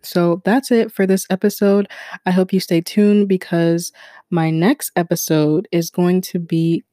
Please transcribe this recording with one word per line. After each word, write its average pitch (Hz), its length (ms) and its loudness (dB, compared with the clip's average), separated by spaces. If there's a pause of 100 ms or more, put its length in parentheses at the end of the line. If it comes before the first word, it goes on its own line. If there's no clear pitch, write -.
so 175 420 0
that's 233 280 0
it 226 200 2
for 196 140 -2
this 190 240 0
episode. 202 580 0 (380)
I 180 60 0
hope 185 200 2
you 190 80 2
stay 170 220 -2
tuned 208 460 2
because 170 640 -2 (380)
my 160 200 0
next 170 460 0
episode 160 760 0
is 170 180 -2
going 180 320 0
to - 180 -8
be 165 540 -2